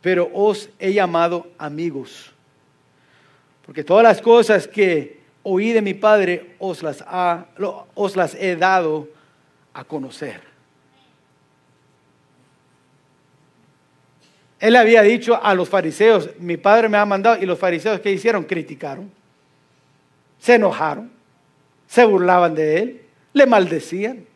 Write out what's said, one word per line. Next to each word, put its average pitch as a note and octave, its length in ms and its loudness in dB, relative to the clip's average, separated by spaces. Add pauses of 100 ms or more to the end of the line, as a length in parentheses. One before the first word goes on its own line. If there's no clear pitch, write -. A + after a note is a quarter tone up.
pero F3 320 -2
os G3+ 460 -2
he F#3+ 160 -4
llamado E3+ 640 -2
amigos. D3+ 720 -10 (1300)
Porque D3 180 -12
todas F#3 180 4
las A3 200 4
cosas A3+ 440 4
que F3 520 -2 (240)
oí G3+ 300 -4
de A3 100 2
mi G3 120 -4
Padre G3 640 0
os F#3 240 -12
las D3+ 240 -10
ha, F3 400 -4 (120)
lo, - 360 -10
os G3 220 -4
las F3 180 -2
he F#3 220 -6
dado D#3+ 520 -2 (680)
a C3+ 100 -18
conocer". C3 640 -14 (4000)
Él A3+ 160 2
había A3+ 260 6
dicho A#3 400 2
a G3+ 120 2
los F#3 140 -4
fariseos, F#3+ 720 0
"Mi E3+ 180 -8
Padre G#3+ 320 2
me G#3 100 0
ha G#3 60 2
mandado", G#3 360 0
y F#3+ 60 -6
los F3 120 -4
fariseos, F#3+ 420 -4
¿qué G#3 100 -4
hicieron? G3 340 -2
Criticaron, D#3 680 -12 (1300)
se - 160 2
enojaron, G3 560 -2 (760)
se - 180 4
burlaban F3+ 500 2
de D#3 280 -2
él, B3 200 -12 (300)
le C#4 140 6
maldecían. G3 880 -2